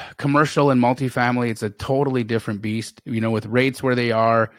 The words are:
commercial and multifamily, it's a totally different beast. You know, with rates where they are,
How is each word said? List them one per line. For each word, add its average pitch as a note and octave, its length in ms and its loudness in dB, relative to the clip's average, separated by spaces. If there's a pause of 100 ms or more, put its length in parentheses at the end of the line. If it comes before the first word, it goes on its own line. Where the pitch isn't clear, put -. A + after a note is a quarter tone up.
(180)
commercial C#3+ 520 2
and C3 100 4
multifamily, B2 720 0
it's A2+ 140 -6
a G#2 80 -4
totally C3+ 520 -2
different A2 380 -4
beast. A2 440 -6
You A2+ 160 -4
know, A2+ 100 0
with A2 160 -2
rates B2+ 340 0
where B2+ 140 0
they A#2+ 160 0
are, A2+ 480 2